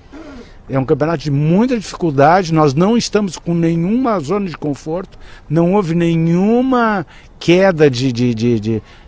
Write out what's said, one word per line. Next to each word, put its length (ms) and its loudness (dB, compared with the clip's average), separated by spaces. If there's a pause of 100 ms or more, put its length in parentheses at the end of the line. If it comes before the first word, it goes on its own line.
(680)
É 80 -2
um 60 0
campeonato 360 0
de 120 -4
muita 460 2
dificuldade, 760 2
nós 200 4
não 240 2
estamos 400 -2
com 160 -6
nenhuma 680 0
zona 300 -4
de 80 -12
conforto, 600 -8 (320)
não 260 2
houve 200 0
nenhuma 1120 0 (320)
queda 500 4
de, 220 -2
de, 240 0
de, 240 0
de, 240 -4 (240)